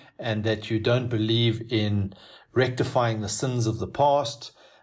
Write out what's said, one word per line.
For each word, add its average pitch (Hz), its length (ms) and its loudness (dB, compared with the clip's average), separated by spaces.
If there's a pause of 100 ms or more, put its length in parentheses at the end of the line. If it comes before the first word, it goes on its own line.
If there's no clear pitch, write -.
(180)
and 107 260 -2
that 110 260 -2
you 113 80 2
don't 120 300 2
believe 113 540 2 (100)
in 104 420 0 (380)
rectifying 123 680 0
the 101 80 -4
sins 123 380 -2
of 101 120 0
the - 80 -4
past, 143 680 0 (300)